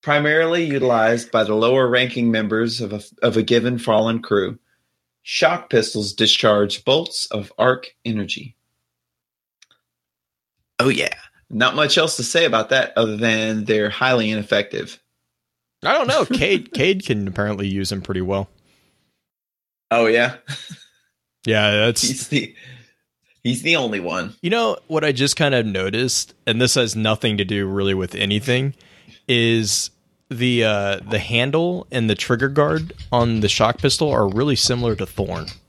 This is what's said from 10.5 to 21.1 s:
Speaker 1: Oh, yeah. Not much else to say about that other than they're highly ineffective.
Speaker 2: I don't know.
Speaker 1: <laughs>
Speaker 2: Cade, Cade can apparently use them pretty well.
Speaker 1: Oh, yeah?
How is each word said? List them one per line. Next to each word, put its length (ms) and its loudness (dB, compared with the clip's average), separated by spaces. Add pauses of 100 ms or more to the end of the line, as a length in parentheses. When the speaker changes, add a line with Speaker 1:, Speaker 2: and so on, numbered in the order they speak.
Speaker 1:
Oh, 80 4
yeah. 260 -2 (340)
Not 280 0
much 200 2
else 200 0
to 80 -6
say 200 0
about 260 0
that 260 0
other 200 0
than 480 0
they're 260 2
highly 400 0
ineffective. 680 -4 (840)
Speaker 2:
I 80 2
don't 160 2
know. 160 2
Speaker 1:
<laughs> 140 -4
Speaker 2:
Cade, 340 0
Cade 340 0
can 220 -2
apparently 400 -4
use 220 -4
them 120 -6
pretty 200 -4
well. 260 -2 (1400)
Speaker 1:
Oh, 160 4
yeah? 300 2 (1120)